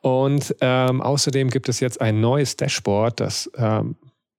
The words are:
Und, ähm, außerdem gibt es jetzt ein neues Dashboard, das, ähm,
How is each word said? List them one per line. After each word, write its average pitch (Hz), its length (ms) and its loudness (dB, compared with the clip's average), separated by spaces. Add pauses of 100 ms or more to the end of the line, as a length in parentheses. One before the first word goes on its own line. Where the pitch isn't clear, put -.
Und, 135 580 0
ähm, 127 420 2
außerdem 135 500 0
gibt 127 180 -2
es 123 100 -2
jetzt 127 220 -2
ein 110 180 2
neues 131 380 2
Dashboard, 113 640 0
das, - 360 -4
ähm, 110 400 0 (440)